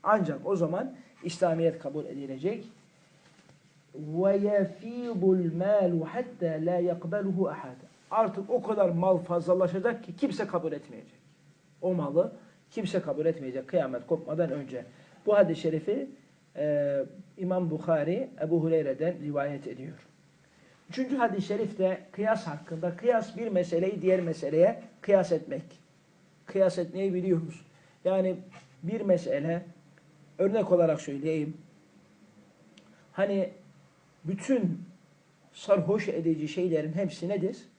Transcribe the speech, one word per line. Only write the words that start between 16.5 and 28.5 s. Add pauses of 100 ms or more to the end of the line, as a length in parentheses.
e, (340)
İmam
Bukhari (100)
Ebu
Hureyre'den
rivayet
ediyor. (960)
Üçüncü
hadis-i
şerif
de (120)
kıyas
hakkında.
Kıyas
bir
meseleyi
diğer
meseleye (180)
kıyas
etmek. (840)
Kıyas
etmeyi
biliyoruz. (380)
Yani (460)